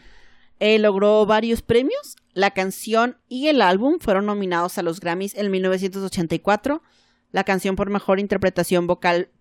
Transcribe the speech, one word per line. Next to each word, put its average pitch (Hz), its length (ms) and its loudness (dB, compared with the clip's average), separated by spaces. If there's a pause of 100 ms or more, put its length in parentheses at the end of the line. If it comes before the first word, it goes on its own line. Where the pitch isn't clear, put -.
(600)
Eh, 214 200 4
logró 208 480 4
varios 220 340 0
premios. 285 540 0 (180)
La 196 180 0
canción 214 680 -2 (100)
y 254 200 -4
el 294 140 4
álbum 214 380 2
fueron 196 260 0
nominados 185 520 -2
a 196 60 -4
los 170 160 -4
Grammys 180 360 -6
en 202 160 -4
mil 185 100 0
novecientos 185 420 -2
ochenta 180 320 -4
y 160 40 -2
cuatro. 240 420 -2 (500)
La 190 120 -2
canción 190 320 -2
por 202 160 -4
mejor 196 280 0
interpretación 190 680 0
vocal 175 420 0 (120)